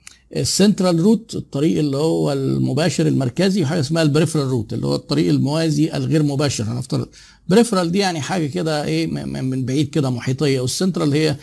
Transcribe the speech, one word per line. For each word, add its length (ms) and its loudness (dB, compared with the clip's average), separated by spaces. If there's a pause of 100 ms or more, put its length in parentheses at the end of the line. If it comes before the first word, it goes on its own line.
(360)
السنترال 640 2
روت، 340 2
الطريق 440 -2
اللي 180 0
هو 360 0
المباشر 760 0
المركزي، 560 0
وحاجة 180 0
اسمها 220 0
البريفرال 440 2
روت 260 -2
اللي 140 -4
هو 80 0
الطريق 340 0
الموازي 680 0
الغير 280 0
مباشر. 420 0
هنفترض 440 -6 (400)
بريفرال 440 4
دي 60 0
يعني 220 0
حاجة 260 -2
كده 380 -2
إيه؟ 220 -2
م-، 80 -6
م-، 300 -6
من 200 -2
بعيد 260 0
كده 200 0
محيطية، 500 -2
والسنترال 520 -2
هي 300 0